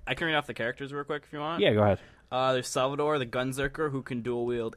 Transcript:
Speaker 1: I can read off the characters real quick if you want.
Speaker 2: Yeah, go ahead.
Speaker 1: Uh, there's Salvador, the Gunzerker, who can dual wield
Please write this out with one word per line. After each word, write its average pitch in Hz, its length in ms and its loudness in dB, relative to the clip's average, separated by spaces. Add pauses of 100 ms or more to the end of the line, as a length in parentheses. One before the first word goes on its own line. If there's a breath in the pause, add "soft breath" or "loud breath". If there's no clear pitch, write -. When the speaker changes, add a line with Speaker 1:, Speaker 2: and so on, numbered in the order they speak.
Speaker 1:
I 135 80 -2
can 165 120 -4
read 160 80 0
off 147 120 0
the 117 80 -8
characters 127 380 -6
real 143 120 -6
quick 147 220 -6
if - 60 -20
you 151 60 -8
want. 165 220 -4
Speaker 2:
Yeah, 170 140 6
go 107 80 6
ahead. 101 180 6 (300 loud breath)
Speaker 1:
Uh, 131 240 2
there's 127 120 0
Salvador, 143 520 0
the 127 80 -2
Gunzerker, 135 640 -2
who 135 120 -4
can 120 200 -6
dual 120 240 0
wield 117 300 -2